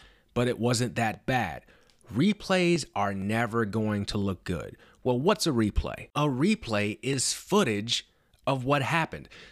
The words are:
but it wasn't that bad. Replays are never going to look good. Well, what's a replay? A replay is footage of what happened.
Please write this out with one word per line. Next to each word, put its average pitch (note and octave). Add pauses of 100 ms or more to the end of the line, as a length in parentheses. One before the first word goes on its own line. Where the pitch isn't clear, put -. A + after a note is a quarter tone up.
(360)
but B2
it B2
wasn't A#2+
that -
bad. G2+ (500)
Replays F3 (100)
are G2+
never A2
going G#2
to -
look G2
good. C2 (260)
Well, B2
what's F3+
a D#3+
replay? G#2+
A D3
replay A2
is C3
footage A#2 (380)
of C3
what C#3
happened. A2+ (220)